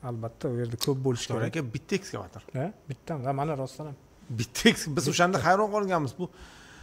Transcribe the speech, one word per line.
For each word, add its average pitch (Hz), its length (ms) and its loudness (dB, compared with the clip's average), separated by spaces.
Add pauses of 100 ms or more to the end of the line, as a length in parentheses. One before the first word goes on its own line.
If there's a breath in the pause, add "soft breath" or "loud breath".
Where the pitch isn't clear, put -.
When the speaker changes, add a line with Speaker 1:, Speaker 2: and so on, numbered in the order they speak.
Speaker 1:
albatta, 117 440 -6
u 123 100 0
yerda 120 200 -2
ko'p 135 260 0
bo'lishi 127 200 2
Speaker 2:
Ixtiyor 123 180 -2
Speaker 1:
kerak. 165 160 -2
Speaker 2:
aka, 123 160 -4
bitta - 220 -6
ekskavator. - 460 -6 (100)
Speaker 1:
Ha? 135 140 -2 (200)
Bittami? 139 400 -8
Ha, 139 80 0
mana 143 240 -2
rostdan 135 280 -6
ham. 147 100 -12 (340)
Speaker 2:
Bitta 113 400 -4
eks-, - 240 0
biz 127 160 2
o'shanda 175 340 4
hayron 196 280 6
qolganmiz. 185 460 2
Bu, 180 80 -4 (580 loud breath)